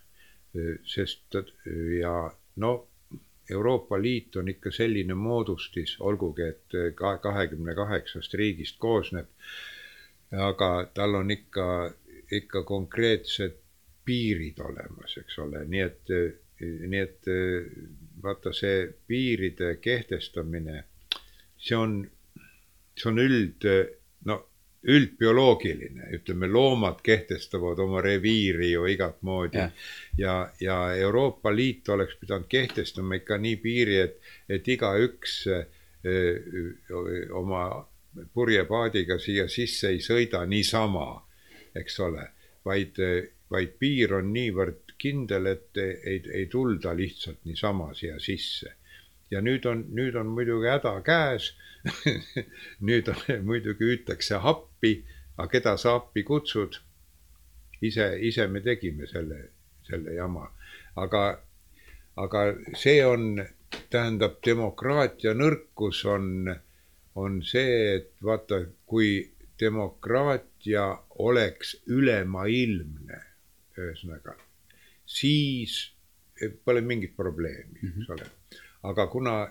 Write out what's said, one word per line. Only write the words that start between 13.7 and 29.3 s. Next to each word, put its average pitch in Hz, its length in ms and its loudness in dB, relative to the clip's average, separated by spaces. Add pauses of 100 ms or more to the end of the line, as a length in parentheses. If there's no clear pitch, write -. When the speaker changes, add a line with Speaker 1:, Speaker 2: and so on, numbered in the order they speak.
Speaker 1:
piirid 107 580 -2
olemas, - 580 -12
eks - 220 -14
ole. 76 260 -6
Nii 92 180 -2
et, 90 320 -4 (400)
nii 87 480 -4
et, - 260 -8 (920)
vaata, 95 360 -6
see 95 320 2 (140)
piiride 95 760 0
kehtestamine, 82 1040 -4 (760)
see - 220 0
on, 110 220 0 (1000)
see 117 140 -2
on 113 100 4
üld-, 113 480 2 (520)
no, 104 180 -2 (440)
üldbioloogiline. 117 1300 6
Ütleme, 90 360 -4
loomad 113 540 4
kehtestavad 90 800 0
oma 95 200 2
reviiri 98 680 4
ju 85 160 2
igat 92 360 0
moodi. 92 360 -2